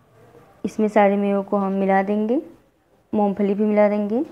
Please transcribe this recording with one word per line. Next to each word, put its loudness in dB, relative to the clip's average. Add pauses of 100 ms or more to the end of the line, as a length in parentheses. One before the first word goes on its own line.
(640)
इसमें -2
सारे 4
मेवों 0
को -4
हम -2
मिला 2
देंगे, -2 (720)
मूंगफली 0
भी 0
मिला 2
देंगे। -2